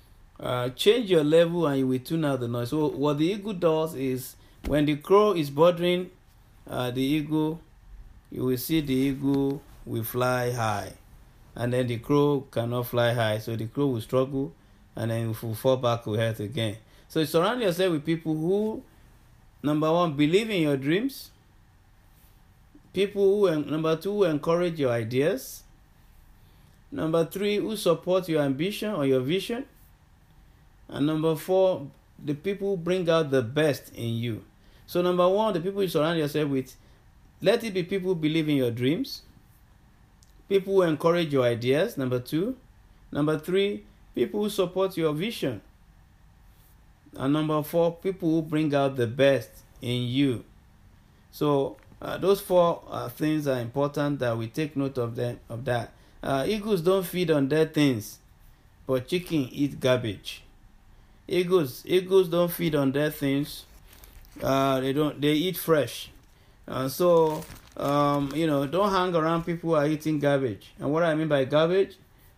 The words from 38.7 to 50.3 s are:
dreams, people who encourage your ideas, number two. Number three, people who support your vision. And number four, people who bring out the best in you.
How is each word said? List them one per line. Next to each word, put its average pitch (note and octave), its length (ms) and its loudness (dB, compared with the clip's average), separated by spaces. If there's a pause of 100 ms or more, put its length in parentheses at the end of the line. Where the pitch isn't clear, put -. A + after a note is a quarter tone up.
dreams, C3+ 520 -2 (1300)
people G3 260 0
who F#3+ 80 6
encourage E3 500 2
your C3 120 4
ideas, B2+ 520 0
number B2+ 220 -2
two. E3+ 380 -4 (560)
Number D3+ 260 0
three, G3 460 -2 (320)
people G#3 260 0
who G#3 80 -2
support F#3 460 -2
your D#3+ 160 0
vision. D3+ 480 -4 (1600)
And C3+ 160 -2
number D3+ 300 0
four, E3+ 320 0
people F3+ 340 -6
who D#3+ 140 0
bring D#3 320 -2
out C#3 220 2
the A#2+ 100 0
best C3 440 2 (300)
in B2 220 -4
you. B2 420 0 (840)